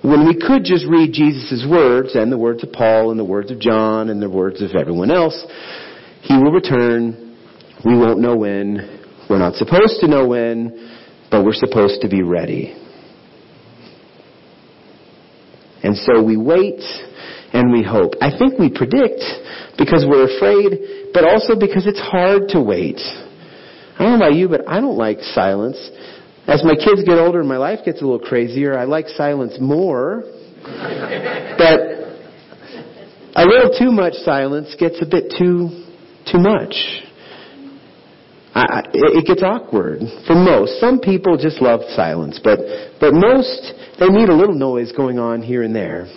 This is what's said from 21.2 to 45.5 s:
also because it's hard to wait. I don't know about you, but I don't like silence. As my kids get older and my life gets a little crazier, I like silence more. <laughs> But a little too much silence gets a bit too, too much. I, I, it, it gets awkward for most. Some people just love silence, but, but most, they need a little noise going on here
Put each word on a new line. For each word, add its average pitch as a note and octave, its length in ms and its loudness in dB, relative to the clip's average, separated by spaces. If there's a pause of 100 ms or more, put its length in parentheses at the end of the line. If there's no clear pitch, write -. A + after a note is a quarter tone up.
also A3 340 4
because F#3+ 300 0
it's G3+ 140 -4
hard F#3+ 480 2
to E3+ 120 2
wait. F#2 380 -2 (1000)
I - 60 -2
don't A#3 160 4
know F#3+ 60 4
about D3+ 100 4
you, F3+ 140 2
but D#3+ 180 -2
I F#3+ 140 -2
don't C4 160 -2
like G#2+ 240 -2
silence. G2+ 580 -2 (680)
As D3 200 2
my D#3 100 4
kids G3 300 2
get E3+ 120 4
older F3 220 2
and D3 80 -2
my C3 100 -2
life E3 280 -4
gets E3 160 -6
a - 20 -6
little B2+ 160 -2
crazier, B2+ 580 -2
I B2 60 -4
like D#3 240 -4
silence C#3+ 520 -6
more. D3+ 680 -2 (380)
<laughs> - 960 -10
But E3 220 4 (1600)
a E3+ 100 4
little - 340 6
too B3 120 4
much F3 240 0 (100)
silence C#3+ 520 -4
gets E3+ 240 -2
a E3 40 -2
bit D#3+ 340 -4
too, F3 300 0 (600)
too F3 100 2
much. G3+ 360 0 (1800)
I, A#2+ 60 0
I, - 180 -2 (140)
it, D#3 300 2
it - 20 -6
gets F3+ 160 2
awkward G#2 600 -4 (260)
for E3+ 80 2
most. D#3 440 2
Some B3+ 200 2
people F#3 380 0
just D3+ 220 -4
love A#2 220 2 (140)
silence, E2 480 -4
but, G#2+ 160 4 (400)
but D3 140 4
most, A#3+ 600 2 (260)
they F#3 100 4
need G#3 200 4
a D#3+ 60 6
little F#3+ 180 4
noise B2+ 380 -2
going B2+ 260 -2
on A#2 240 -4
here A#2+ 220 -4